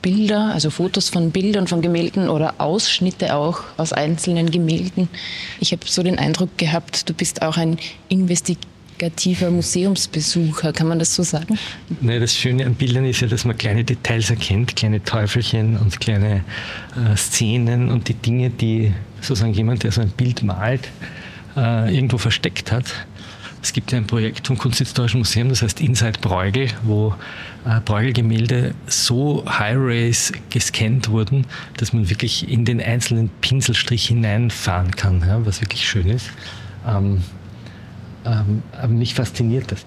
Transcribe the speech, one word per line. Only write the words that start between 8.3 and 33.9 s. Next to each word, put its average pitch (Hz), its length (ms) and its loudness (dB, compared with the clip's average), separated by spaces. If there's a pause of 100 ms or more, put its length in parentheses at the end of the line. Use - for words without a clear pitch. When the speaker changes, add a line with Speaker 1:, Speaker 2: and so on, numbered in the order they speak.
Speaker 1:
Museumsbesucher. 170 1200 -2
Kann 160 140 0
man 165 120 0
das 160 160 0
so 180 80 0
sagen? 165 340 -2 (440)
Speaker 2:
Nein, 117 200 2
das 120 140 2
Schöne 127 300 2
an 123 100 2
Bildern 131 300 2
ist 127 160 0
ja, 123 60 2
dass 110 180 0
man 113 120 0
kleine 110 280 2
Details 113 440 0
erkennt, 117 460 0
kleine 107 280 2
Teufelchen 110 760 2
und 104 240 2
kleine, 101 420 2 (520)
äh, 113 220 2
Szenen 120 720 2
und 120 200 0
die 110 40 2
Dinge, 123 360 0
die 113 440 2 (280)
sozusagen 113 320 0
jemand, 113 300 2
der 110 100 2
so 120 80 2
ein 101 80 2
Bild 123 340 0
malt, 104 460 -2 (680)
äh, 117 400 2
irgendwo 127 220 2
versteckt - 560 -2
hat. 123 120 0 (760)
Es - 100 -4
gibt - 220 -2
ja 127 40 2
ein 110 100 0
Projekt 110 400 -2
vom 123 100 0
Kunsthistorischen 123 640 0
Museum, 117 260 2
das 131 140 2
heißt 110 180 0
Inside 120 400 2
Bruegel, 98 480 2 (160)
wo, 107 320 2 (500)
äh, 113 200 2
Bruegel-Gemälde 117 880 2 (120)
so 135 600 2
High-Res 117 840 2 (160)
gescannt 110 580 0
wurden, 110 380 2 (320)
dass - 160 0
man 110 160 2
wirklich 113 400 -2
in 117 160 4
den 117 160 2
einzelnen 117 480 2 (100)
Pinselstrich - 680 0